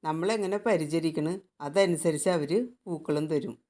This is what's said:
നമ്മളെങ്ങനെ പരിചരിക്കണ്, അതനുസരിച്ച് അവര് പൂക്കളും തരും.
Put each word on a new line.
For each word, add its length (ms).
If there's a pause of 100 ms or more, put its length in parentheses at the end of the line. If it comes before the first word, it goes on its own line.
നമ്മളെങ്ങനെ 580
പരിചരിക്കണ്, 680 (340)
അതനുസരിച്ച് 720
അവര് 220 (280)
പൂക്കളും 460
തരും. 220 (160)